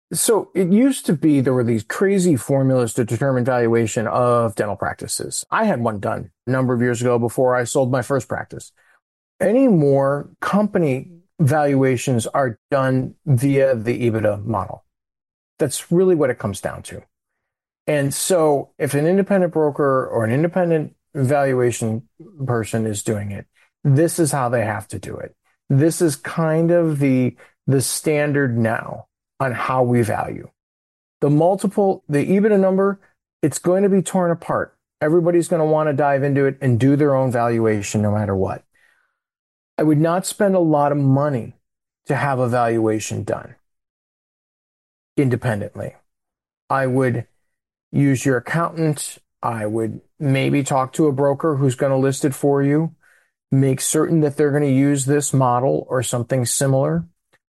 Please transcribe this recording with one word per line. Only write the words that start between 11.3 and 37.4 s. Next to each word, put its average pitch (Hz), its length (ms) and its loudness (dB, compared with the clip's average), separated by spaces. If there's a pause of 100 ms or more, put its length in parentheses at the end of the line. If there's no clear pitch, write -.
valuations 135 840 2
are 131 320 -2 (120)
done 131 440 0 (100)
via 135 500 2
the 117 340 -2
ebitda 104 360 -2
model. 101 400 -6 (760)
That's - 320 -4
really 185 240 4
what 147 140 2
it 120 100 -4
comes 98 220 -6
down 87 220 -8
to. - 180 -16 (840)
And 143 260 0
so 156 640 0
if 139 160 -4
an 143 120 2
independent 185 480 2
broker 143 540 2
or 113 180 -2
an 110 60 0
independent 165 640 0 (180)
valuation 127 920 0 (380)
person 113 400 -2
is 104 180 -6
doing 101 280 -6
it, 98 140 -12 (380)
this 151 360 2
is 151 120 0
how 131 180 -2
they 117 160 0
have 104 240 -6
to 101 100 -10
do - 160 -12
it. - 200 -14 (340)
This 151 320 2
is 156 140 2
kind 165 560 0
of 165 280 2
the, 127 360 0 (320)
the 135 140 2
standard 143 760 -2
now - 500 -4 (320)
on 135 120 -2
how 131 320 -2
we 120 180 2
value. - 480 -4 (720)
The 143 80 2
multiple, 190 800 0
the 143 160 0
ebitda 202 340 2
number, 190 400 0 (420)
it's 147 180 -2
going 180 240 0
to 202 60 4
be 190 120 2
torn 175 300 0
apart. 151 460 -4 (240)
Everybody's 170 480 2
gonna 165 160 0
wanna 156 280 2
dive 139 300 2
into 139 220 2
it 135 160 -2
and 123 180 2
do 135 160 4
their 139 200 2
own 131 140 2
valuation 113 720 0